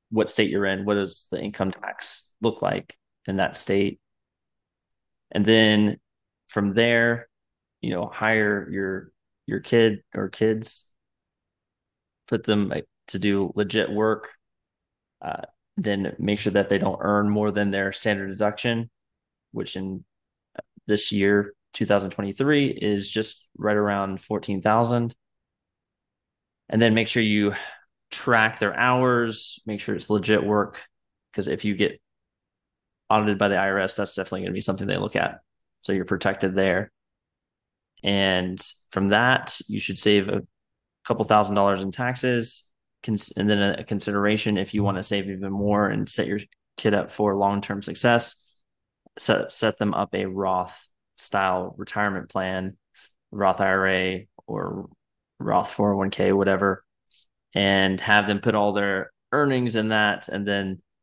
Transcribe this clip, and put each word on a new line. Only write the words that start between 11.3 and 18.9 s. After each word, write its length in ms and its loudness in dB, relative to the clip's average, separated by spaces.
put 160 -2
them, 240 2
like, 180 -4
to 100 -6
do 380 0
legit 340 0
work. 400 -2
Uh, 220 -8
then 440 -2
make 180 0
sure 140 -2
that 160 2
they 100 2
don't 220 -2
earn 280 2
more 220 2
than 220 0
their 180 0
standard 380 -2
deduction, 640 -2